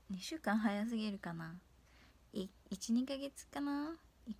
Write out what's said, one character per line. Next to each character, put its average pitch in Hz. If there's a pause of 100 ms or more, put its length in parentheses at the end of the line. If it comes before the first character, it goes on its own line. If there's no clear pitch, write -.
二 185
週 320
間 208
早 214
す 233
ぎ 214
る 196
か 170
な。 165 (720)
い-、 190 (220)
一、 202
二 254
ヶ 269
月 277
か -
な。 285 (300)
一 214